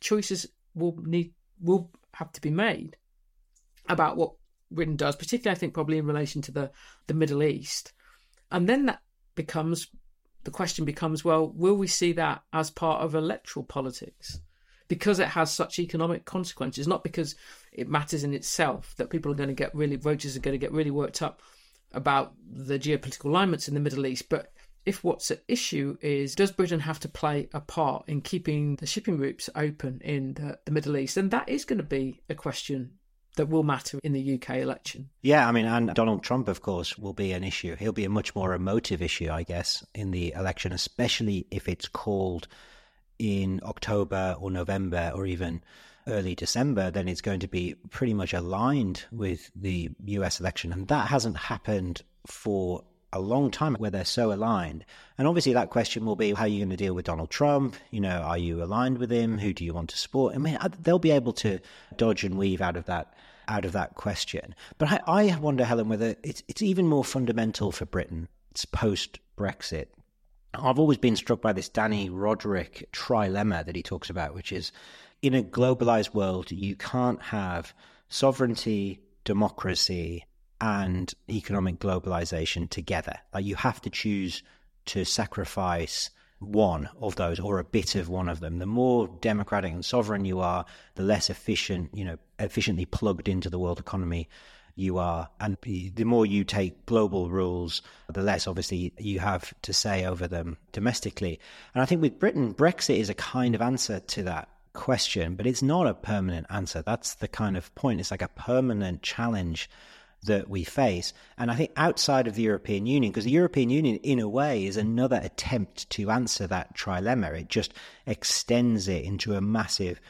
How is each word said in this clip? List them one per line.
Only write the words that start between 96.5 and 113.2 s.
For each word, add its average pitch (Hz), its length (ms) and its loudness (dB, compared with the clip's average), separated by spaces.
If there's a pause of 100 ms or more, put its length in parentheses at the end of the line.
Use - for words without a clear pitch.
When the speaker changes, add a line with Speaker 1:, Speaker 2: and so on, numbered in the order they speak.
Speaker 2:
global 98 440 4
rules, 90 520 0 (280)
the 98 120 -4
less 98 240 2
obviously 90 520 -4
you 101 220 -4
have 92 320 -2 (100)
to 104 120 -8
say 95 320 0
over 90 220 -2
them 85 280 -6 (160)
domestically. 101 680 -2 (340)
And 127 80 4
I 135 40 4
think 175 140 4
with 151 180 2
Britain, 139 360 2
Brexit 151 440 4
is 104 120 2
a 101 40 -2
kind 123 400 0
of 104 60 0
answer 117 400 0
to - 220 -6
that 87 260 -4 (240)
question, 92 640 0
but 104 100 -2
it's 123 160 0
not 156 240 4
a 107 80 2
permanent 92 560 -2
answer. 95 320 -4
That's - 320 -4
the - 140 -6
kind 101 280 -2
of - 180 -8
point. 113 260 0
It's - 100 -4
like 98 120 -4
a 90 60 -4
permanent 113 760 0
challenge 98 640 -2 (540)
that 104 280 2
we 95 140 -2
face. 101 500 0 (240)
And 117 120 0
I 117 60 0
think 156 200 0
outside 143 520 4
of 104 60 -4
the 113 80 0
European 104 440 2
Union, 127 240 4
'cause 104 140 -2